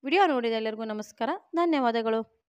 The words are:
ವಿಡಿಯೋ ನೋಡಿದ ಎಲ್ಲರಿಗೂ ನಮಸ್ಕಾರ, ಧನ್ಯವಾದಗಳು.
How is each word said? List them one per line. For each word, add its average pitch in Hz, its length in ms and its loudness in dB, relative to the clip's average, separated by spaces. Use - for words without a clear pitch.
ವಿಡಿಯೋ 349 220 4
ನೋಡಿದ 240 260 0
ಎಲ್ಲರಿಗೂ 220 320 -4
ನಮಸ್ಕಾರ, 220 460 -6
ಧನ್ಯವಾದಗಳು. 233 800 0